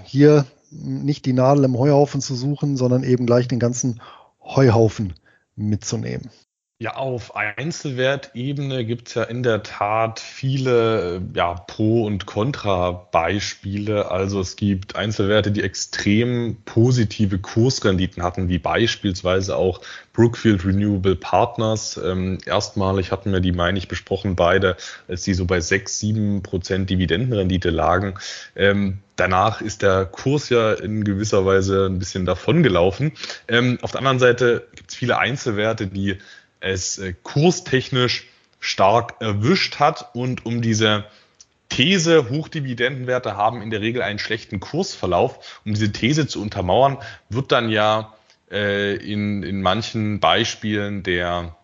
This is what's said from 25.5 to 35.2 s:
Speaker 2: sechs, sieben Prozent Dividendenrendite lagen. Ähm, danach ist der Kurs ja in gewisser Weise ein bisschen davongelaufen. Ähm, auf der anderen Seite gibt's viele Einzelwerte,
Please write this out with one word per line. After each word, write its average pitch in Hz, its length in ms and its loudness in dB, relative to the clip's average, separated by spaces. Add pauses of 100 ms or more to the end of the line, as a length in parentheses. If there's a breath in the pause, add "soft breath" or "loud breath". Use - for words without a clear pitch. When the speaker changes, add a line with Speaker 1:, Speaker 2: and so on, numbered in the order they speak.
Speaker 2:
sechs, 95 380 -2
sieben 104 440 -2
Prozent 95 460 -4
Dividendenrendite 92 800 0
lagen. 87 460 0 (420 loud breath)
Ähm, 98 400 2 (180)
danach 92 460 2
ist 107 220 -6
der 95 220 4
Kurs - 440 -2
ja 113 240 4
in 107 320 -4
gewisser 101 400 0
Weise 98 400 4
ein 92 140 -2
bisschen 92 260 -4
davongelaufen. 95 880 2 (340 loud breath)
Ähm, 120 360 2
auf - 80 -8
der - 80 -6
anderen 131 200 0
Seite 120 560 4
gibt's - 200 -18
viele 120 220 0
Einzelwerte, 110 720 -2